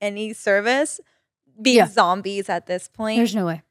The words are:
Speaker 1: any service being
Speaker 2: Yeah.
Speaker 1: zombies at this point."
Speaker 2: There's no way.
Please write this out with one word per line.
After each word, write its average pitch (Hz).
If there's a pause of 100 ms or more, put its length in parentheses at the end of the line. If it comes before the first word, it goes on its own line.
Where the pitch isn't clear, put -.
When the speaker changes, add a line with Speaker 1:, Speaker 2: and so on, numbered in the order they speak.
Speaker 1:
any 208
service 226 (640)
being 247
Speaker 2:
Yeah. 190
Speaker 1:
zombies 196
at 175
this 180
point." 220
Speaker 2:
There's 220
no 202
way. 165 (100)